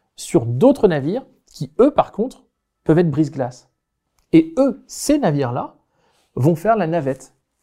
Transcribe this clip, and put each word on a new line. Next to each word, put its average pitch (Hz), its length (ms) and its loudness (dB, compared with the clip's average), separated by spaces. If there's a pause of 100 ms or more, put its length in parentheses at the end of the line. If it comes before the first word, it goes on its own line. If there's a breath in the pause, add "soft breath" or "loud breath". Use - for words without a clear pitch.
(160)
sur - 300 -2
d'autres 143 400 2
navires 170 400 -2 (200)
qui, - 340 -12
eux, 277 120 4
par - 200 -2
contre, 247 320 -8 (400)
peuvent 156 140 2
être 175 120 2
brise-glace. 135 600 -6 (640)
Et 160 260 4
eux, 269 280 0
ces - 320 -2
navires-là, 143 580 -4 (580)
vont 143 200 2
faire 214 220 0
la 190 100 -2
navette 143 480 -6 (280)